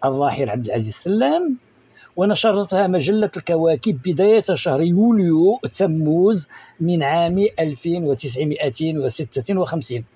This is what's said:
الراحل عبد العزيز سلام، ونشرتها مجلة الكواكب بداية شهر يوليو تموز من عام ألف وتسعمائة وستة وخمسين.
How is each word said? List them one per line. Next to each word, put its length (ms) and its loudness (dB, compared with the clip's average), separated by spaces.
الراحل 440 -2
عبد 160 -4
العزيز 280 -4
سلام، 640 -2
ونشرتها 720 2
مجلة 500 0
الكواكب 680 0
بداية 380 4
شهر 280 0
يوليو 800 4
تموز 680 2
من 240 0
عام 420 2
ألف 260 -4
وتسعمائة 1120 -2
وستة 640 -4
وخمسين. 460 -6